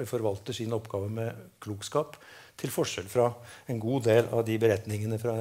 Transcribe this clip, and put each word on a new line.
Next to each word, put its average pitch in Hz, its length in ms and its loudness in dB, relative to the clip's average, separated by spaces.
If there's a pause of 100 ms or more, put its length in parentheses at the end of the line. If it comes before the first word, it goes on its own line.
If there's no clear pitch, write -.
forvalter 110 480 -2
sin 117 160 -4
oppgave 104 400 -4
med 113 320 -6 (160)
klokskap, 107 560 -4 (400)
til 139 160 -6
forskjell 117 320 -2
fra 120 220 4 (420)
en 123 80 -2
god 117 300 0
del 113 260 6
av 117 140 4
de 110 100 0
beretningene 107 640 2
fra 117 200 -2